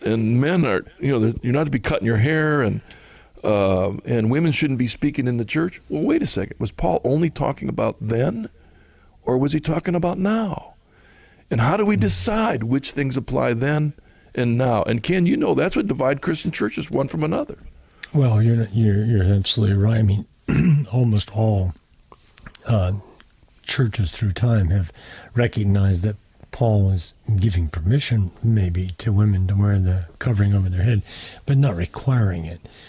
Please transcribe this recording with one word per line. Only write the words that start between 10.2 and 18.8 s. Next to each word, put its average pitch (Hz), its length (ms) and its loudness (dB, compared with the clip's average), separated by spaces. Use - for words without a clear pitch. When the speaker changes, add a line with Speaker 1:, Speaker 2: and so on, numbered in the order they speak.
Speaker 1:
And 117 100 0
how 143 160 2
do 214 80 2
we 208 120 2
decide 214 680 0
which 131 300 -2
things 135 240 -2
apply 127 360 -2
then 147 400 0
and 120 220 0
now? 120 280 2
And 117 180 -2
Ken, 175 240 2
you 185 100 2
know, 311 180 0
that's 156 220 0
what 208 100 0
divide 139 360 -2
Christian 160 300 -4
churches 208 380 -6
one 135 180 -2
from 160 140 -4
another. 175 360 -4
Speaker 2:
Well, 120 280 4
you're, 117 300 2
you're, 107 320 2